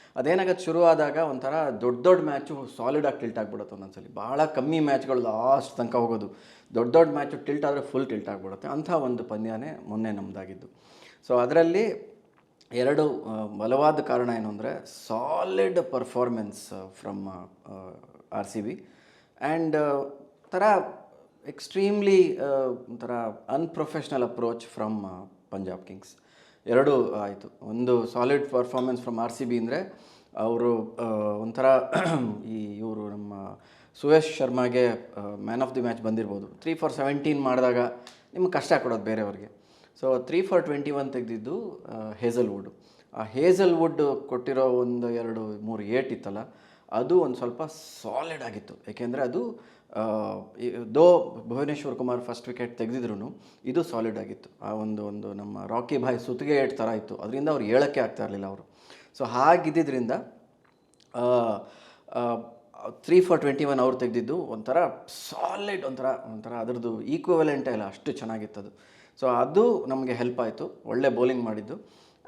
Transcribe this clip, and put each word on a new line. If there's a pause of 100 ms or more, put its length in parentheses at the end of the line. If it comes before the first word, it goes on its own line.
(160)
ಅದೇನಾಗತ್ತೆ,
ಶುರು
ಆದಾಗ
ಒಂಥರ (280)
ದೊಡ್ಡ
ದೊಡ್ಡ
ಮ್ಯಾಚು
ಸಾಲಿಡ್
ಆಗಿ
ಟಿಲ್ಟ್
ಆಗ್ಬಿಡುತ್ತೆ
ಒಂದೊಂದ್ಸಲಿ.
ಭಾಳ
ಕಮ್ಮಿ
ಮ್ಯಾಚ್‌ಗಳು
ಲಾಸ್ಟ್
ತನಕ
ಹೋಗೋದು. (440)
ದೊಡ್ಡ
ದೊಡ್ಡ
ಮ್ಯಾಚು
ಟಿಲ್ಟ್
ಆದ್ರೆ
ಫುಲ್
ಟಿಲ್ಟ್
ಆಗ್ಬಿಡುತ್ತೆ.
ಅಂಥ
ಒಂದು
ಪಂದ್ಯನೇ
ಮೊನ್ನೆ
ನಮ್ದಾಗಿದ್ದು. (640)
So
ಅದರಲ್ಲಿ (580)
ಎರಡು,
ಆ,
ಬಲವಾದ
ಕಾರಣ
ಏನು
ಅಂದ್ರೆ, (220)
ಸಾಲಿಡ್
ಪರ್ಫಾರ್ಮೆನ್ಸ್ (100)
from,
ಆ,
ಆರ್
ಸಿ
ಬಿ. (680)
And,
ಆ, (480)
ಥರ (840)
ಎಕ್ಸ್ಟ್ರೀಮ್ಲಿ,
ಆ, (460)
ಒಂಥರ (380)
ಅನ್‌ಪ್ರೊಫೆಷನಲ್
ಅಪ್ರೋಚ್ (100)
from,
ಆ, (260)
ಪಂಜಾಬ್
ಕಿಂಗ್ಸ್. (500)
ಎರಡೂ
ಆಯ್ತು. (100)
ಒಂದು
ಸಾಲಿಡ್
ಪರ್ಫಾರ್ಮೆನ್ಸ್
from
ಆರ್
ಸಿ
ಬಿ
ಅಂದ್ರೆ (360)
ಅವರು,
ಆ, (320)
ಒಂಥರ (440)
<clears throat>
ಈ
ಇವ್ರು
ನಮ್ಮ (420)
ಸುಯೇಶ್
ಶರ್ಮಾಗೆ,
ಆ, (240)
man
of
the
match
ಬಂದಿರ್ಬೋದು.
ತ್ರೀ
for
ಸೆವೆಂಟೀನ್
ಮಾಡಿದಾಗ (560)
ನಿಮ್ಗೆ
ಕಷ್ಟ (100)
ಕೊಡೋದು
ಬೇರೆಯವ್ರಿಗೆ. (380)
So
three
for
twenty-one
ತೆಗ್ದಿದ್ದು,
ಆ,
ಹೇಸಲ್‌ವುಡ್. (460)
ಆ
ಹೇಸಲ್‌ವುಡ್
ಕೊಟ್ಟಿರೋ
ಒಂದು
ಎರಡು (200)
ಮೂರು
ಏಟ್
ಇತ್ತಲ್ಲ, (540)
ಅದು
ಒಂದು
ಸ್ವಲ್ಪ (400)
ಸಾಲಿಡ್
ಆಗಿತ್ತು. (140)
ಏಕೆಂದ್ರೆ
ಅದು, (220)
ಆ, (600)
ಈ,
ದೋ (120)
ಭುವನೇಶ್ವರ್
ಕುಮಾರ್
ಫಸ್ಟ್
ವಿಕೆಟ್
ತೆಗ್ದಿದ್ರುನು (300)
ಇದು
ಸಾಲಿಡ್
ಆಗಿತ್ತು. (120)
ಆ
ಒಂದು,
ಒಂದು
ನಮ್ಮ
ರಾಕಿ
ಭಾಯ್
ಸುತ್ತಿಗೆ
ಏಟ್
ಥರ
ಇತ್ತು,
ಅದರಿಂದ
ಅವ್ರು
ಹೇಳಕ್ಕೆ
ಆಗ್ತಾ
ಇರಲಿಲ್ಲ
ಅವರು. (480)
So
ಹಾಗಿದ್ದಿದ್ರಿಂದ, (1040)
ಆ, (1000)
ಆ, (540)
three
for
twenty-one
ಅವ್ರು
ತೆಗ್ದಿದ್ದು
ಒಂಥರ (440)
ಸಾಲಿಡ್,
ಒಂಥರ,
ಒಂಥರ
ಅದ್ರದ್ದು
ಈಕ್ವಿವೆಲೆಂಟೇ
ಇಲ್ಲ,
ಅಷ್ಟು
ಚೆನ್ನಾಗಿತ್ತದು. (520)
So
ಅದು
ನಮಗೆ
ಹೆಲ್ಪ್
ಆಯ್ತು,
ಒಳ್ಳೆ
ಬೌಲಿಂಗ್
ಮಾಡಿದ್ದು. (240)